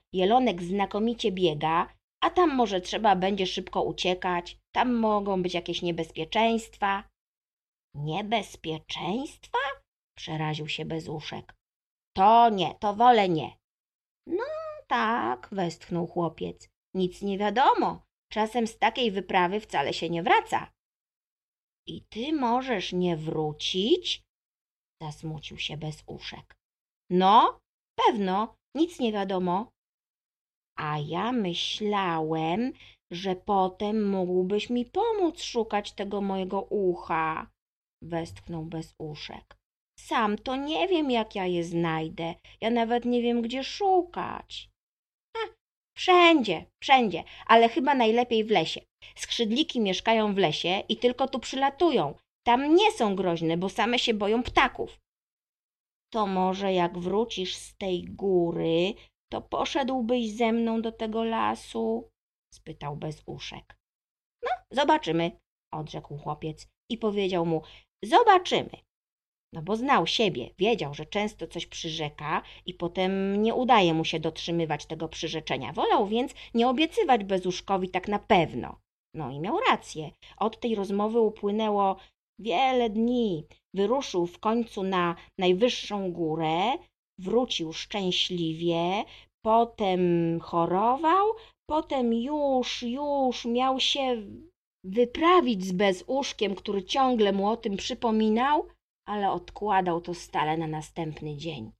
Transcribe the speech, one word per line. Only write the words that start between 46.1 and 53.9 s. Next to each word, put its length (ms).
wszędzie, 420
ale 220
chyba 260
najlepiej 500
w 60
lesie. 300
Skrzydliki 640
mieszkają 540
w 40
lesie 500
i 80
tylko 320
tu 100
przylatują. 760
Tam 280
nie 180
są 240
groźne, 400
bo 120
same 300